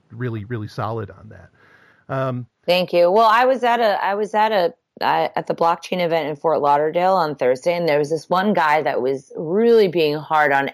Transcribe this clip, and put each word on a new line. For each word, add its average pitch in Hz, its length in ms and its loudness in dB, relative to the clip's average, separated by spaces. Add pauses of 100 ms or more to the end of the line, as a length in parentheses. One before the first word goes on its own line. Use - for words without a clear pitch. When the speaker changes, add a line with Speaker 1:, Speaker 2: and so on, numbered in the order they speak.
Speaker 1:
really, 113 360 -8
really 110 240 -10
solid 110 420 -8
on - 180 -20
that. 92 200 -20 (600)
Um, 131 380 -6 (180)
Speaker 2:
Thank 180 280 0
you. 175 180 4
Well, 226 160 4
I 226 180 4
was 254 180 0
at 240 180 0
a, 208 220 0
I 196 120 -2
was 208 180 -6
at 214 200 2
a, 175 200 0 (280)
uh, 156 340 0
at 170 120 -6
the 170 60 -4
blockchain 175 500 -2
event 160 260 -2
in 147 80 -8
Fort 151 240 0
Lauderdale 156 520 2
on 156 220 0
Thursday, 131 400 0
and 170 120 -2
there 147 120 2
was 147 100 -2
this 160 200 -6
one 190 240 0
guy 156 280 2
that 135 200 -2
was 131 340 -6
really 208 540 2
being 151 260 0
hard 151 380 0
on 139 200 0